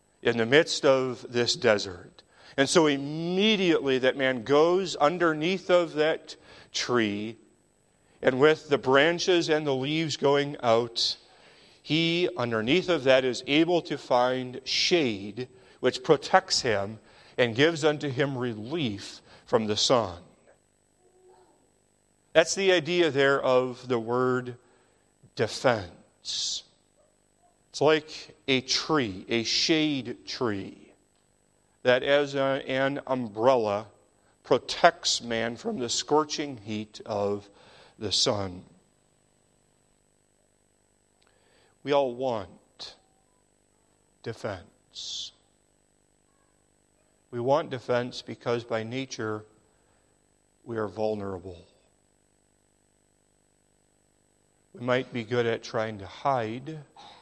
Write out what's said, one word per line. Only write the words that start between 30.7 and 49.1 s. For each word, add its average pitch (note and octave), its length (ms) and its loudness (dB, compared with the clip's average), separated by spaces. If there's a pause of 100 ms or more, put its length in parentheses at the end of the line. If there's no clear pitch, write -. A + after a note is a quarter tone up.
that B2 200 4
as C#3 320 2
a, C3+ 320 -2
an C3+ 400 -2
umbrella A2 800 0 (560)
protects - 800 2
man A#2 340 -4
from G#3+ 240 -8
the A#2 100 -4
scorching D3 680 -2
heat G#2+ 480 -10
of G2+ 440 -4 (500)
the G2+ 120 -6
sun. G2 520 -2 (3250)
We C3+ 80 -2
all C#3 240 2
want A#2+ 800 -8 (1300)
defense. - 1080 -12 (2000)
We A#2+ 80 -8
want C3+ 320 0
defense B2 500 -4
because A#2+ 420 -6
by A2+ 200 -4
nature A2 600 -8 (1200)